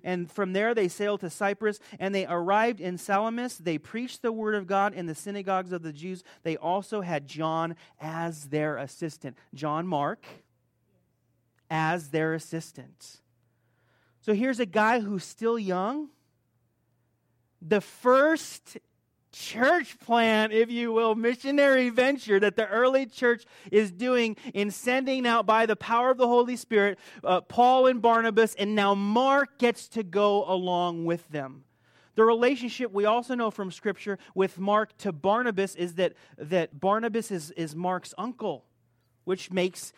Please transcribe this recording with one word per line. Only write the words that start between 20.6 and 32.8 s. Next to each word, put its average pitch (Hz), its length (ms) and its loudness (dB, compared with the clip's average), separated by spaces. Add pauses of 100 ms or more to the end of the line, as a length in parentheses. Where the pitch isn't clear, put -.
you 233 200 -2
will, 226 220 2
missionary 254 760 2
venture 247 500 2
that 202 160 2
the 220 140 -2
early 254 360 2
church 240 400 0 (260)
is 208 200 4
doing 233 440 0 (200)
in 202 160 -2
sending 254 560 -2
out 233 180 2
by 220 220 4
the 214 80 2
power 240 340 0
of 254 80 4
the 247 100 4
Holy 240 280 4
Spirit, 202 420 2 (260)
uh, 180 180 2
Paul 254 440 6
and 247 160 4
Barnabas, 226 540 4
and 208 180 -2
now 202 220 4
Mark 254 640 2
gets 233 300 0
to 226 120 -6
go 202 480 0
along 175 560 -2
with 170 240 -2
them. 139 360 -10 (500)
The 220 80 6
relationship 233 680 2